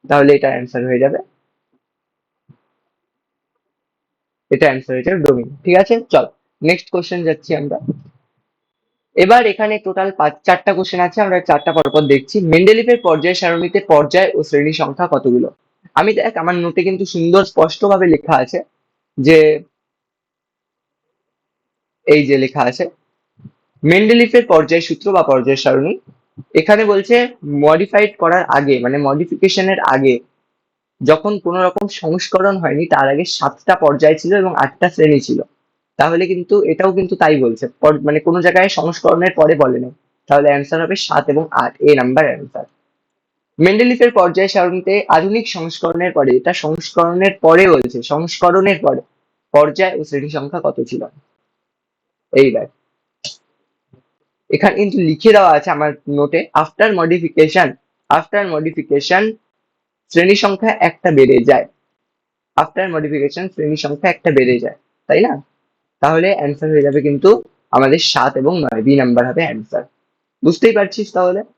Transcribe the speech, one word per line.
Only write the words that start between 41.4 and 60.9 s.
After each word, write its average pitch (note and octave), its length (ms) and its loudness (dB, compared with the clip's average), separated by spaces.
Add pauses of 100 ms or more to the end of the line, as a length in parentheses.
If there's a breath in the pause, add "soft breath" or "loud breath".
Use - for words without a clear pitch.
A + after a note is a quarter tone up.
আট, - 280 -2
এ D3 160 4
নাম্বার C3 300 0
অ্যান্সার। - 400 -8 (920)
মেন্ডেলিভের A#3+ 520 2
পর্যায় F#3 360 2
সারণীতে F#3 460 -2 (140)
আধুনিক G3 400 0
সংস্করণের E3+ 640 -6
পরে, C3+ 260 0
এটা E3+ 160 -2
সংস্করণের E3+ 880 -2
পরে E3 260 4
বলছে, B2 360 0
সংস্করণের F3 760 -2
পরে C3 220 -2 (500)
পর্যায় D3+ 480 2
ও D#3 40 -8
শ্রেণী D3 260 -8
সংখ্যা D3 340 -10
কত D3 140 -6 (120)
ছিল? A#2 120 -8 (1300)
এই C3+ 180 4
দেখ, - 180 -6 (1800)
এখানে F#3+ 260 -2
কিন্তু G3+ 220 -4
লিখে E3 340 2
দেওয়া F#3+ 200 6
আছে D3 200 0
আমার D3 200 -2 (180)
নোটে, C#3+ 300 -2 (220)
after G#3 280 0 (100)
modification, E3 680 0 (420)
after E3 320 -2 (120)
modification D#3 720 -2 (880)
শ্রেণী F3+ 240 4
সংখ্যা G#3 440 -2
একটা F3 320 -2